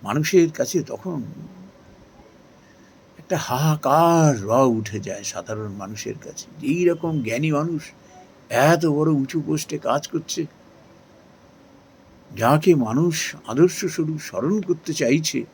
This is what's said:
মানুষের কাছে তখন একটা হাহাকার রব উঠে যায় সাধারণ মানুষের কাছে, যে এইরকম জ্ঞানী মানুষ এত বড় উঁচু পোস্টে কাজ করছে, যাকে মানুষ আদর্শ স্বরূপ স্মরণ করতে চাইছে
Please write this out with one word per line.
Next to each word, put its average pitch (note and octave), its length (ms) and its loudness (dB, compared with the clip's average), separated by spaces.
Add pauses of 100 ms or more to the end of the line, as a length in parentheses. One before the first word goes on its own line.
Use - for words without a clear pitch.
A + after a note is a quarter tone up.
মানুষের D#3 480 2
কাছে D#3 320 -4
তখন D#3+ 400 -8 (2000)
একটা E3+ 180 -6
হাহাকার D3+ 1040 4
রব A#2+ 260 4
উঠে A2 320 -2
যায় G2 240 -10
সাধারণ G#2+ 480 -8
মানুষের G#2 460 -10
কাছে, - 280 -16 (140)
যে - 60 -6
এইরকম E3+ 560 0
জ্ঞানী B2 300 -2
মানুষ D#3 400 -4 (580)
এত D#3 360 4
বড় D#3 260 2
উঁচু C#3+ 340 0
পোস্টে D#3 320 -4
কাজ D3 300 -2
করছে, D#3+ 380 -6 (1900)
যাকে D3+ 380 4
মানুষ D3 600 0 (100)
আদর্শ D#3+ 380 2
স্বরূপ D#3+ 360 -4
স্মরণ D3+ 400 -2
করতে F3 320 -4
চাইছে C#3+ 600 0